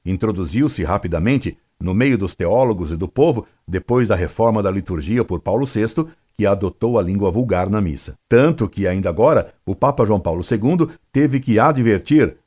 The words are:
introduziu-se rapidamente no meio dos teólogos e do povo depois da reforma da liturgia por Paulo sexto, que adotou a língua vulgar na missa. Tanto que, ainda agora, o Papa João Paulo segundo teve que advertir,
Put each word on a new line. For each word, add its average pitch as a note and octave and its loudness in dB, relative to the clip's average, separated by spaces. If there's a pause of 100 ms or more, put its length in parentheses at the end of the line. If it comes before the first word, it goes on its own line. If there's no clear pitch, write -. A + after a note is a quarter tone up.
introduziu-se F#2+ -2
rapidamente F2+ -2 (220)
no F2+ -2
meio B2+ 2
dos G2 -4
teólogos F#2+ 0
e E2+ -6
do F2 -6
povo C3+ 0 (200)
depois A#2 0
da G2 0
reforma G#2+ 0
da G2 0
liturgia F#2+ -4
por F2+ -6
Paulo A#2 -2
sexto, A2+ -4 (280)
que G#2 -2
adotou G2+ 0
a - 2
língua F#2+ 0
vulgar G2 0
na G#2 0
missa. D#2 -6 (160)
Tanto C3 4
que, G2 -4
ainda F#2 0
agora, A2+ 2 (140)
o G2 -4
Papa C3 0
João G#2 2
Paulo F2 -4
segundo D3 0 (200)
teve C3+ 2
que A2 2
advertir, B2+ 2